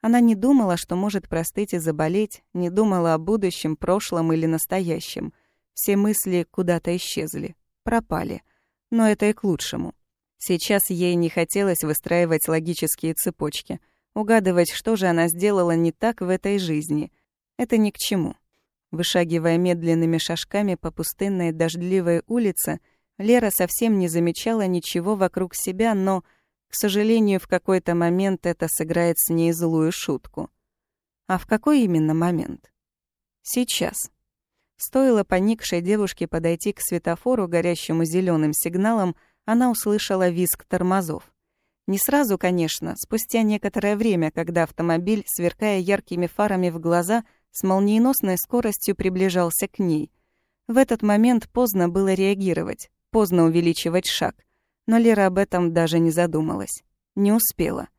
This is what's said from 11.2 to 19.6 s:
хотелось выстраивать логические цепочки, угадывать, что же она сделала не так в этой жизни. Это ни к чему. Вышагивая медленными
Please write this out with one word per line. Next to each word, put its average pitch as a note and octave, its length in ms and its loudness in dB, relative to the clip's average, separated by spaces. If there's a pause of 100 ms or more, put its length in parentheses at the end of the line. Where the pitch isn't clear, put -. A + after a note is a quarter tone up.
хотелось F3+ 540 0
выстраивать E3 640 0
логические D#3+ 680 -2
цепочки, - 680 -6 (340)
угадывать, G3 580 2
что - 240 -2
же F#3+ 120 0
она E3+ 200 2
сделала F3 480 2
не E3 160 2
так A3+ 300 -4
в F3+ 80 -4
этой G3+ 280 0
жизни. D3+ 540 -4 (460)
Это A#3+ 200 0
ни G#3+ 140 2
к - 60 -20
чему. - 380 -4 (560)
Вышагивая E3+ 680 0
медленными E3 600 2